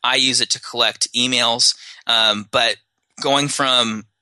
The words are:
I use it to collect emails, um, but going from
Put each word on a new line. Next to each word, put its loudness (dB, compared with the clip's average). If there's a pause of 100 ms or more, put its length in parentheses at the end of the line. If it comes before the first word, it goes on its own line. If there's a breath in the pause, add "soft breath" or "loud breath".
I 0
use 2
it -4
to -2
collect -2
emails, 0 (320 loud breath)
um, 0
but 0 (440)
going 2
from 0 (160)